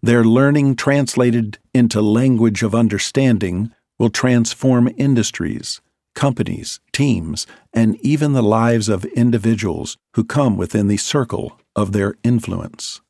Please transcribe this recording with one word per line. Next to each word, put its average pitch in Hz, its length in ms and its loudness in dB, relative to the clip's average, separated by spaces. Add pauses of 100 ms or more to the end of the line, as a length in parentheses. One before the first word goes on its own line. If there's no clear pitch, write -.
Their 117 220 4
learning 135 520 2
translated 123 800 0 (160)
into 120 260 2
language 113 640 2
of 107 120 -2
understanding 107 960 0 (280)
will 117 100 2
transform 123 880 2
industries, - 880 -2 (320)
companies, - 680 -4 (100)
teams, 92 560 -2 (280)
and 113 220 2
even 147 360 0
the 131 100 2
lives 110 460 2
of 98 160 -2
individuals 110 920 -2 (160)
who 110 100 0
come 131 320 0
within 101 320 -2
the 104 80 0
circle - 640 -6 (160)
of 101 160 -2
their 101 220 -2 (100)
influence. 95 840 -4